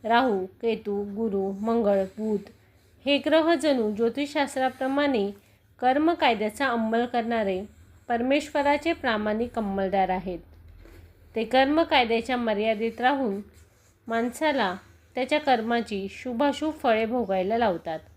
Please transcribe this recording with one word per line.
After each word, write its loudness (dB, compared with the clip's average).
राहू, 2
केतू, -4
गुरु, -2
मंगळ, 2
बुध -2
हे 2
ग्रह 4
जणू 2
ज्योतिषशास्त्राप्रमाणे 0
कर्म 4
कायद्याचा 0
अंमल 0
करणारे -2
परमेश्वराचे 0
प्रामाणिक -2
अंमलदार 0
आहेत. -4
ते -2
कर्म 4
कायद्याच्या 2
मर्यादेत -2
राहून 0
माणसाला -2
त्याच्या 0
कर्माची 0
शुभाशुभ -2
फळे 2
भोगायला 0
लावतात. -2